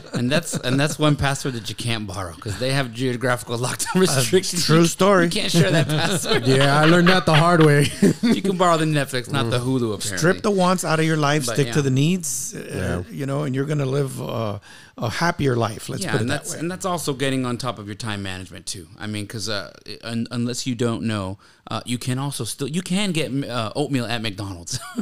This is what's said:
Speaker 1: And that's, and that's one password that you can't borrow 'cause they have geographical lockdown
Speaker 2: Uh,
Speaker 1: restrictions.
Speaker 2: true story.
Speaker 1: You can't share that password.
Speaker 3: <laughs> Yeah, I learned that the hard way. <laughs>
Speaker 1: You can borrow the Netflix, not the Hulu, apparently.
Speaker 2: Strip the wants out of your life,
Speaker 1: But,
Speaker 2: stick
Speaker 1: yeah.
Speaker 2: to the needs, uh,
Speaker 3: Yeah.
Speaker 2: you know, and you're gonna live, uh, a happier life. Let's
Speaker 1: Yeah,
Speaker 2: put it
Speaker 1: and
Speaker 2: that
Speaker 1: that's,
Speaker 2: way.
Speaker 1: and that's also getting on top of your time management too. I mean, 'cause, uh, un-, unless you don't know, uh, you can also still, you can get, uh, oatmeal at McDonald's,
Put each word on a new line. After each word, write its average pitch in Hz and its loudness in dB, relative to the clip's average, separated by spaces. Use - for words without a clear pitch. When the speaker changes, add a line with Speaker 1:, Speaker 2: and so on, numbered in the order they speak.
Speaker 1:
And 123 2
that's, 160 0
and 127 0
that's 147 0
one 151 4
password 139 -2
that 113 -8
you 110 -8
can't 113 -4
borrow 95 -8
'cause 101 -8
they 131 -2
have 131 -2
geographical 123 -2
lockdown - -4
Speaker 2:
Uh, 185 4
Speaker 1:
restrictions. 170 2
Speaker 2:
true 165 6
story. 185 4
Speaker 1:
You 170 0
can't 202 -2
share 165 6
that 156 4
password. 156 0
Speaker 3:
<laughs> 135 6
Yeah, 139 4
I 151 4
learned 175 6
that 185 4
the 160 4
hard 165 6
way. 143 6
<laughs> 165 4
Speaker 1:
You 214 2
can 190 0
borrow 175 6
the 160 2
Netflix, 135 -2
not 135 0
the 123 2
Hulu, 120 0
apparently. 95 -6
Speaker 2:
Strip 180 2
the 214 2
wants 185 2
out 156 0
of 160 4
your 160 2
life, 147 2
Speaker 1:
But, 117 -4
Speaker 2:
stick 131 2
Speaker 1:
yeah. 117 -6
Speaker 2:
to 147 2
the 135 2
needs, 156 0
uh, 92 -6
Speaker 3:
Yeah. 233 -16
Speaker 2:
you 143 -6
know, 139 -4
and 131 -4
you're 139 0
gonna 147 -2
live, 131 -4
uh, 110 -4
a 110 -4
happier 160 0
life. 110 -2
Let's 190 -6
Speaker 1:
Yeah, 151 -4
Speaker 2:
put - 0
it 110 0
Speaker 1:
and 120 -2
Speaker 2:
that 147 -2
Speaker 1:
that's, - -10
Speaker 2:
way. - -10
Speaker 1:
and 165 -4
that's 185 -8
also 165 -2
getting 131 -2
on 120 -4
top 117 -6
of 101 -12
your 104 -10
time 104 -6
management 92 -10
too. 85 -12
I 107 -8
mean, 107 -6
'cause, 101 -10
uh, 101 -6
un-, 117 -4
unless 120 -4
you 123 -2
don't 113 -2
know, 101 -4
uh, 110 -4
you 120 -4
can 127 -4
also 139 -6
still, 131 -8
you 170 -4
can 190 -2
get, 143 -2
uh, 117 -4
oatmeal 135 -2
at 113 -4
McDonald's, 98 -8